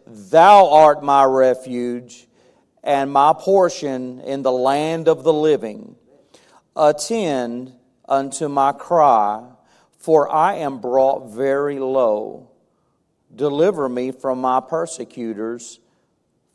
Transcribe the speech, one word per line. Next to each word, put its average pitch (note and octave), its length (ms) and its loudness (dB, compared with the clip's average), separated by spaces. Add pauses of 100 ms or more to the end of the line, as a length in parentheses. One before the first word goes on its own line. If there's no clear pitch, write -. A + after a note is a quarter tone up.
Thou D#3+ 640 6
art D3 340 6
my C#3 220 4
refuge B2 1040 -2 (520)
and C#3 300 -2
my C#3+ 260 4
portion C#3+ 840 -2
in C#3 200 -8
the C3 120 0
land D3+ 560 -2
of C#3+ 160 -2
the D#3+ 80 4
living. C3+ 640 -4 (800)
Attend D3 960 -4 (340)
unto C#3 400 -4
my C#3 240 0
cry, A#2+ 720 0 (540)
for D#3 340 0
I E3 220 0
am C#3 260 -8
brought C3 520 -2
very C#3 460 -4
low. B2 760 -4 (840)
Deliver D3 540 -2
me B2 240 -6
from C3 260 -6
my B2+ 220 -2
persecutors, A#2+ 1200 -10 (720)